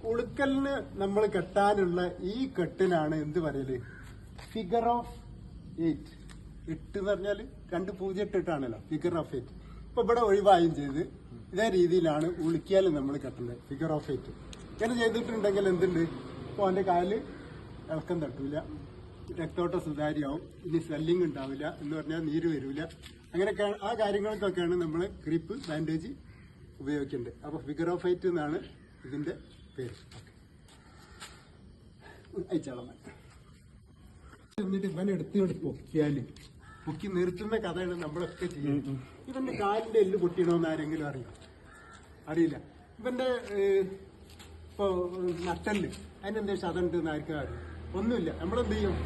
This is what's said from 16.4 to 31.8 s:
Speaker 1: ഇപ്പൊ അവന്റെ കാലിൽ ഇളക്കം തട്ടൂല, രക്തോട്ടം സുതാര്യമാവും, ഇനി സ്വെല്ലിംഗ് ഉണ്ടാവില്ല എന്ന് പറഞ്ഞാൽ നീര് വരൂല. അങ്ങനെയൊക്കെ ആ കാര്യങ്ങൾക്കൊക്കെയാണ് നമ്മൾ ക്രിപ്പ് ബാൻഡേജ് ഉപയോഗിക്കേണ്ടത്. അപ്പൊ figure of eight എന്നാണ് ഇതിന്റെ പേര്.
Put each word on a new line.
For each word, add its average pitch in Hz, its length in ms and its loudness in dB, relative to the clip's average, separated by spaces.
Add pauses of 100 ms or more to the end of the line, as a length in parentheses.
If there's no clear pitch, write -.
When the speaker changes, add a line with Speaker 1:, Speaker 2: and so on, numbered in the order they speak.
Speaker 1:
ഇപ്പൊ - 180 -4
അവന്റെ 185 240 4
കാലിൽ 180 220 4 (760)
ഇളക്കം 160 320 -2
തട്ടൂല, 139 340 -4 (840)
രക്തോട്ടം 175 460 0
സുതാര്യമാവും, 151 540 -2 (260)
ഇനി 160 200 2
സ്വെല്ലിംഗ് 160 400 4
ഉണ്ടാവില്ല 135 380 -4 (160)
എന്ന് 147 180 -4
പറഞ്ഞാൽ 160 300 -2
നീര് 160 260 2
വരൂല. 135 260 -4 (520)
അങ്ങനെയൊക്കെ 202 340 2 (200)
ആ 226 40 0 (100)
കാര്യങ്ങൾക്കൊക്കെയാണ് 196 720 2 (100)
നമ്മൾ 160 160 0 (240)
ക്രിപ്പ് 160 300 0 (140)
ബാൻഡേജ് 160 420 -2 (720)
ഉപയോഗിക്കേണ്ടത്. 135 520 -2 (120)
അപ്പൊ 151 220 -6
figure 165 300 0
of 175 140 -6
eight 180 220 0
എന്നാണ് 156 260 0 (480)
ഇതിന്റെ 143 280 -4 (420)
പേര്. 127 180 -6 (2500)